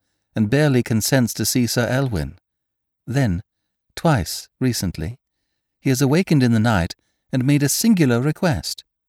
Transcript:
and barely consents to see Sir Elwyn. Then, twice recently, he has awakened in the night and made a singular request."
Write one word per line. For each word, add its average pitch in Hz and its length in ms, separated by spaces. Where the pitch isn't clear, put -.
and 107 140
barely 139 340
consents 117 520
to 113 100
see 123 220
Sir 120 200
Elwyn. 104 500
Then, 110 380
twice - 540
recently, 113 600
he 135 100
has 131 120
awakened 147 420
in 120 80
the 113 80
night 107 360
and 127 140
made 143 180
a 139 60
singular 160 500
request." 151 640